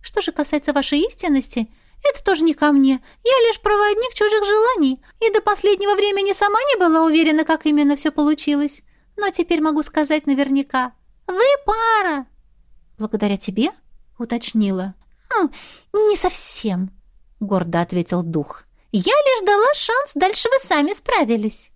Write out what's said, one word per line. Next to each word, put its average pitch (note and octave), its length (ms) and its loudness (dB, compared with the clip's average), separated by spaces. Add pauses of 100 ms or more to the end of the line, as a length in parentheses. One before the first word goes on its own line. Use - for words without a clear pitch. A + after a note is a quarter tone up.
Что - 200 -6
же E4 100 -4
касается D4 420 -4
вашей C#4+ 280 -2
истинности, C#4+ 680 -4 (340)
это C#5 200 -2
тоже E4 200 0
не D#4+ 100 2
ко D4 180 2
мне. C4+ 300 4 (220)
Я A#4+ 240 4
лишь A4 140 -2
проводник G#4 520 0
чужих G#4+ 320 2
желаний, G#4 540 2 (200)
и A4+ 120 0
до G#4+ 100 2
последнего G4+ 540 0
времени G4 380 0
сама G4+ 260 2 (140)
не G#4+ 60 -2
была D#4+ 260 4
уверена, D#4 400 2
как D#4 200 -2
именно D4 300 2
всё D4 160 -2
получилось. D4 680 0 (340)
Но G#4 140 -2
теперь E4+ 320 -2
могу D#4 220 0
сказать D4+ 420 -2
наверняка. C4+ 680 -2 (340)
Вы F#4 160 0 (220)
пара». G#4 600 0 (720)
«Благодаря G#3 400 -2
тебе?» A3 340 -2 (460)
уточнила. G#3 760 -4 (340)
«Хм, G4+ 200 0 (440)
не G#4 220 2
совсем», F#3+ 760 -2 (480)
гордо F3 420 -2
ответил F3 420 -2
дух. D#3+ 400 -6 (280)
«Я A3 220 0
лишь C5+ 320 2
дала G#4 280 4
шанс, C5+ 420 -2
дальше F#4+ 340 0
вы C5+ 100 2
сами D#4+ 340 0
справились». A#3 840 -2